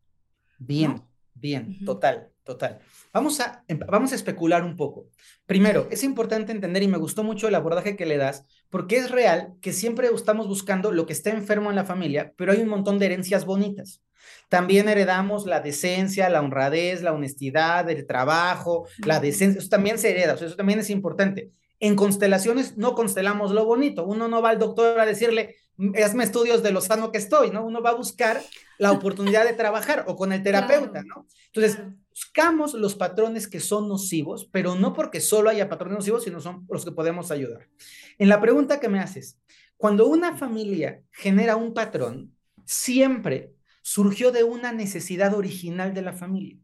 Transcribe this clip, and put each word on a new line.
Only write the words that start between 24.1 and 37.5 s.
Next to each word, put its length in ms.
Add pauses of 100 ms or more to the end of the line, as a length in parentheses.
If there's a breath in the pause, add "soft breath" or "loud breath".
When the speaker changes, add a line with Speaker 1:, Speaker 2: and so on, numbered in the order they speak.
Speaker 1:
no 140
va 80
al 80
doctor 400
a 80
decirle, 500 (460 loud breath)
"Hazme 220
estudios 380
de 100
lo 80
sano 320
que 60
estoy", 320
¿no? 140
Uno 180
va 80
a 40
buscar 480 (360 loud breath)
la 140
oportunidad 520
de 100
trabajar 540
o 80
con 160
el 100
terapeuta, 600
Speaker 2:
Claro, 40
Speaker 1:
¿no? 200 (200 soft breath)
Entonces, 300
Speaker 2:
claro. 180 (160)
Speaker 1:
buscamos 640
los 200
patrones 540
que 120
son 280
nocivos, 640
pero 220
no 180
porque 280
solo 300
haya 180
patrones 300
nocivos, 260
sino 160
son 300
los 140
que 80
podemos 380
ayudar. 380 (500 loud breath)